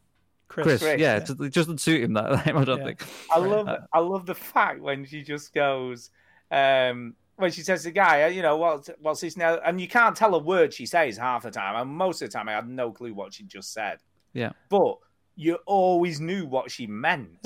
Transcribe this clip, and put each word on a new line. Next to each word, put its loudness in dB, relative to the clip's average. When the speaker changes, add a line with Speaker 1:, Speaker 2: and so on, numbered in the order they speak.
Speaker 1:
Chris. -6
Speaker 2:
Chris, 4
Speaker 3:
Chris. 2
Speaker 2:
yeah, 4
Speaker 1:
Yeah. 0
Speaker 2:
it, -8
it -4
doesn't 0
suit 2
him, 0
that 0
<laughs> -
name, 2
I 4
don't 0
Speaker 1:
Yeah. -8
Speaker 2:
think. -10
Speaker 3:
I 6
love, 0
Speaker 2:
Uh, -4
Speaker 3:
I 4
love 0
the -6
fact -2
when -6
she -14
just -10
goes, -2
um, 2
when 0
she -12
says -2
to -10
the -6
guy, 6
uh, 6
you -2
know, 4
"What's, 0
what's -4
this -8
now?" 2
And 0
you -6
can't 6
tell 4
a 2
word 2
she -12
says 0
half -2
the -12
time. -4
And -4
most -2
of -6
the -14
time, -6
I -4
had -4
no -4
clue -12
what -12
she -20
just -16
said. -6
Speaker 2:
Yeah. -6
Speaker 3:
But 2
you 0
always 2
knew -4
what -4
she -10
meant. -4